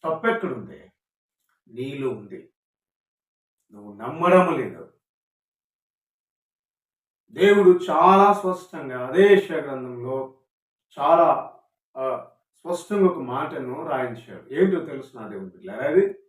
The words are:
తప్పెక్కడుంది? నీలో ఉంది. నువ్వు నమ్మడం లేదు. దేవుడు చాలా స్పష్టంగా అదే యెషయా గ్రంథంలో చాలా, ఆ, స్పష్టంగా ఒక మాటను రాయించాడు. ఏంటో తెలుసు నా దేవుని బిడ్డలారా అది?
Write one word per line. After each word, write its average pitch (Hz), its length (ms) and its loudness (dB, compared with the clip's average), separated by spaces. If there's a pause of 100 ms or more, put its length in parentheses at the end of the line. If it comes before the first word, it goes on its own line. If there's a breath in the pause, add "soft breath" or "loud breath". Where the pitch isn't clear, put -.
తప్పెక్కడుంది? - 880 -6 (760)
నీలో 131 400 -10
ఉంది. 101 400 -14 (1200)
నువ్వు 104 200 -20
నమ్మడం 165 680 2
లేదు. - 300 -10 (2500)
దేవుడు 180 500 6 (100)
చాలా 196 420 6
స్పష్టంగా 160 760 -6
అదే 175 160 2
యెషయా 190 340 4
గ్రంథంలో 131 760 -8 (680)
చాలా, 151 520 2 (440)
ఆ, 131 300 -6 (300)
స్పష్టంగా 185 500 -2
ఒక 170 120 0
మాటను 131 680 -10
రాయించాడు. 127 680 -10
ఏంటో 180 260 0
తెలుసు 135 360 -14
నా 110 120 -16
దేవుని 98 200 -14
బిడ్డలారా 113 360 -14
అది? 185 300 2 (140)